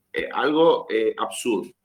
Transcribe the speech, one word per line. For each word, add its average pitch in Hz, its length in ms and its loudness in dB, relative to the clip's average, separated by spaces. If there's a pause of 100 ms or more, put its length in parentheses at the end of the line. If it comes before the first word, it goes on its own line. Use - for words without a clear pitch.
(120)
eh, - 200 -6
algo, 151 560 2
eh, 110 300 0
absurdo. 110 520 -4 (140)